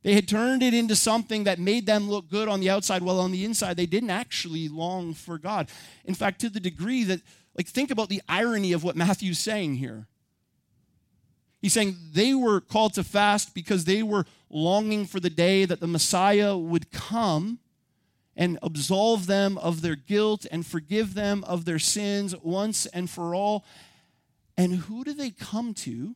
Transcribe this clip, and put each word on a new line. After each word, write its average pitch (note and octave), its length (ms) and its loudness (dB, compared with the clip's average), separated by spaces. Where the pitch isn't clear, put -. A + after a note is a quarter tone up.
They G3+ 120 4
had G3+ 140 4
turned A#3+ 340 2
it B3 100 4
into A#3 220 2
something A3 500 0
that F#3 140 2
made G3 280 0
them G#3 220 2
look G3+ 200 -4
good G#3 200 -2
on G3 120 0
the F#3 100 2
outside, G3 320 0
while F#3 160 0
on F#3 140 0
the F#3 120 -2
inside G#3 320 -2
they F3 100 0
didn't G3+ 240 0
actually E3 580 -4
long E3 460 -6
for E3 220 -10
God. E3+ 320 -4
In F#3+ 100 -4
fact, G3 280 -2
to A#3 60 -2
the G#3 120 -4
degree F#3 440 -2
that, F#3 180 0
like, F3+ 100 -2
think C4+ 240 -2
about G#3+ 180 0
the G3 200 -4
irony G3+ 440 2
of E3 120 0
what E3 100 -2
Matthew's F3 460 0
saying F#3+ 360 -2
here. A2+ 300 -8
He's G3 120 0
saying G3 240 2
they A3+ 220 4
were A3+ 260 4
called G#3+ 340 2
to G3 80 -2
fast G#3 500 2
because F3+ 320 -2
they F#3+ 160 2
were G#3 260 0
longing G3+ 580 0
for G3 120 -6
the F3 120 0
day F#3 340 4
that F3 160 -2
the E3+ 80 -2
Messiah G3 680 4
would E3 360 -2
come G#3 680 -2
and F3 260 0
absolve F3+ 640 2
them G3 320 2
of E3 220 -2
their D#3+ 160 -2
guilt G#3 560 0
and E3 120 -4
forgive F#3 500 -2
them G3+ 280 0
of F3 220 -4
their E3 160 0
sins G3+ 640 -2
once G3 440 -2
and F3 240 -6
for E3+ 240 -6
all. G3+ 300 -2
And F3+ 180 2
who G3 280 -6
do C#4+ 100 -6
they C#4+ 180 -6
come G#3+ 440 -8
to C3 420 -8